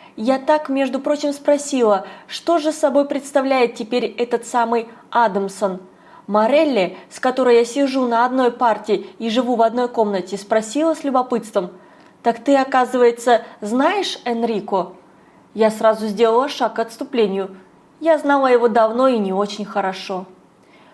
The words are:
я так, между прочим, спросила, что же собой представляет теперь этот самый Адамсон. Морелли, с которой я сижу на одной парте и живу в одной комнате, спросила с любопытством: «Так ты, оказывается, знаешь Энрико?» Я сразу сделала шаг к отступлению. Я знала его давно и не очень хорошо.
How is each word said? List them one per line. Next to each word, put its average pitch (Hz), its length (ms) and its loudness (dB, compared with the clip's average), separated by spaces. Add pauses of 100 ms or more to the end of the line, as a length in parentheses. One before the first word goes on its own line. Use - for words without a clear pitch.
(180)
я 262 220 0
так, 302 300 0
между 269 320 -2
прочим, 294 320 -2
спросила, 262 720 0 (220)
что - 300 -2
же 311 140 0
собой 285 340 2
представляет 269 680 0
теперь 240 300 -4
этот 240 420 -4
самый 233 400 -2 (220)
Адамсон. 196 720 -2 (440)
Морелли, 226 720 2 (120)
с - 100 -20
которой 254 380 2
я 233 80 4
сижу 262 420 -2
на 233 180 2
одной 254 260 2
парте 220 540 0 (140)
и 226 100 -4
живу 240 260 0
в 220 60 2
одной 240 280 2
комнате, 202 480 -2
спросила 285 580 -2
с 320 80 -14
любопытством: 247 680 -2 (520)
«Так 233 160 0
ты, 285 160 2
оказывается, 247 880 2 (180)
знаешь 285 640 -2
Энрико?» 220 720 -2 (600)
Я 214 160 2
сразу 214 380 0
сделала 226 400 2
шаг 226 280 -4
к 226 40 -4
отступлению. 202 760 -4 (440)
Я 311 180 2
знала 277 300 2
его 240 220 4
давно 226 400 2
и 240 80 2
не 190 160 -2
очень 202 320 -4
хорошо. 190 600 -6 (680)